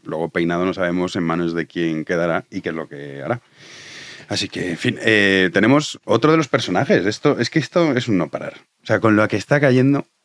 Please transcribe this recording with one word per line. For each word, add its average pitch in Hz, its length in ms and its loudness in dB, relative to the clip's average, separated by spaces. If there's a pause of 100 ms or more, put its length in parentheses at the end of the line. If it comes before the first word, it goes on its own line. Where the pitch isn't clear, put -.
luego 80 260 -6
Peinado 87 340 -2
no 92 80 0
sabemos 87 440 -2
en 92 60 -2
manos 82 300 -2
de 82 140 -4
quién 80 400 -4
quedará 87 440 -2
y 98 120 -10
qué 85 80 -6
es 80 40 -6
lo 80 140 -10
que 71 340 -14
hará. 110 200 -6 (880)
Así 104 180 -4
que, 90 220 -8
en 80 80 -6
fin, 117 240 -2
eh, 98 500 4
tenemos 127 540 2
otro 117 240 2
de 160 80 4
los 156 100 -2
personajes. 107 560 0
Esto, 110 340 0
es 120 120 -2
que - 80 -2
esto 160 340 0
es 120 160 -2
un 101 80 2
no 82 120 -2
parar. - 260 -10 (280)
O - 40 -20
sea, 104 140 0
con 107 160 4
lo 107 120 4
que 107 80 -2
está 143 240 0
cayendo 135 460 4 (180)